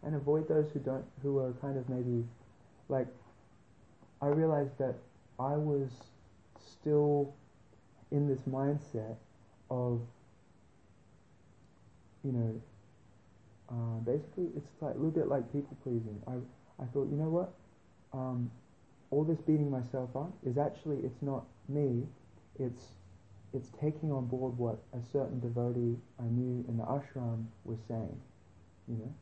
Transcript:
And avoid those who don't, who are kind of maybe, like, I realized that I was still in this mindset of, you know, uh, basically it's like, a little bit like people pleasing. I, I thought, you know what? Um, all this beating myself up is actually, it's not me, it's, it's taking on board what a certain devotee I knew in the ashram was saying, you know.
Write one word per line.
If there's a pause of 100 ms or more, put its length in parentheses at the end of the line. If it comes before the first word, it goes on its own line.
And
avoid
those
who
don't, (160)
who
are
kind
of
maybe, (640)
like, (1120)
I
realized
that (440)
I
was (720)
still (760)
in
this
mindset (540)
of, (2250)
you
know, (1080)
uh,
basically (100)
it's (140)
like,
a
little
bit
like
people
pleasing.
I, (480)
I
thought,
you
know
what? (600)
Um, (640)
all
this
beating
myself
up (120)
is
actually,
it's
not (260)
me, (560)
it's, (720)
it's (120)
taking
on
board
what (140)
a (120)
certain
devotee (220)
I
knew
in
the
ashram (200)
was (100)
saying, (720)
you
know.